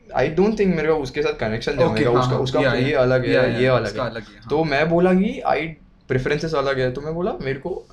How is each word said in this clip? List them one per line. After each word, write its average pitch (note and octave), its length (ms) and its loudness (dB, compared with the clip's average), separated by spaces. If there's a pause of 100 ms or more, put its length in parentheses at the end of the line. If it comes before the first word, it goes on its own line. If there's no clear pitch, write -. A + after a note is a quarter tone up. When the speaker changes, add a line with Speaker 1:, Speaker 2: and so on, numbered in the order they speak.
(160)
Speaker 1:
I B2+ 60 2
don't F3+ 280 2
think G#3+ 160 0
मेरे D#3+ 220 0
को D#3+ 60 2
उसके D3 280 -4
साथ D3+ 100 0
कनेक्शन A2+ 400 -4
Speaker 2:
Okay, B2+ 160 2
Speaker 1:
जमेगा। A2 220 2
Speaker 2:
हाँ, A#2+ 100 4
Speaker 1:
उसका, B2+ 140 0
Speaker 2:
हाँ। - 80 0
Speaker 1:
उसका C#3 180 0
Speaker 2:
Yeah, C3 140 2
Speaker 1:
ये A#2+ 80 0
Speaker 2:
yeah। C#3+ 120 0
Speaker 1:
अलग B2+ 320 2
है, C3+ 80 2
Speaker 2:
Yeah, B2+ 140 4
yeah। A#2+ 120 -2
Speaker 1:
ये B2+ 60 4
अलग B2 180 2
Speaker 2:
उसका A2 200 -4
Speaker 1:
है। A#2 60 -4
Speaker 2:
अलग A2+ 120 -10
है, - 180 -20
हाँ। - 100 -18
Speaker 1:
तो D#3 140 2
मैं D3+ 260 0
बोला F3 220 4
कि G#3 360 0
I, C3+ 100 2 (500)
प्रेफरेंसेस D3 460 -2
अलग C3+ 240 0
है, B2+ 140 -2
तो C3+ 80 -8
मैं D#3 140 -8
बोला, F3+ 180 -4
मेरे C3+ 260 -6
को - 340 -10